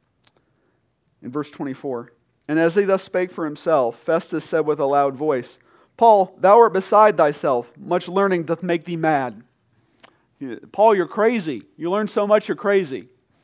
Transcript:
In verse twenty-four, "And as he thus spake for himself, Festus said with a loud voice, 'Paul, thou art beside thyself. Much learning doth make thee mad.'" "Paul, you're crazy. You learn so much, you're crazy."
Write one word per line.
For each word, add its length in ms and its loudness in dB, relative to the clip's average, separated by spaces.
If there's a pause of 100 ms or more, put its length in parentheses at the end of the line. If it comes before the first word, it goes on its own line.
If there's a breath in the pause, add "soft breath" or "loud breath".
(1200)
In 100 -14
verse 180 -8
twenty-four, 600 -10 (380)
"And 100 0
as 160 2
he 80 2
thus 200 0
spake 280 -6
for 140 -8
himself, 520 -2
Festus 460 -4
said 220 -2
with 140 -2
a 60 -2
loud 300 0
voice, 440 -4 (380 soft breath)
'Paul, 420 4
thou 180 6
art 160 6
beside 440 4
thyself. 600 -2
Much 300 -4
learning 360 -2
doth 200 -6
make 220 -4
thee 100 -8
mad.'" 480 -2 (1300 soft breath)
"Paul, 240 2
you're 100 0
crazy. 600 -4 (100)
You 160 -8
learn 160 -2
so 180 -4
much, 220 2
you're 80 -4
crazy." 540 -2 (340 soft breath)